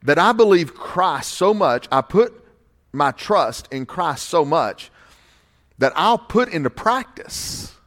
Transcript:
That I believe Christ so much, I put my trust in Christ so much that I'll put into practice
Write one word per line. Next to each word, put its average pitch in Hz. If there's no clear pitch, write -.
That 147
I 202
believe 202
Christ 165
so 190
much, 160
I 131
put 208
my 139
trust 139
in 131
Christ 160
so 165
much 143
that 135
I'll 214
put 240
into 147
practice -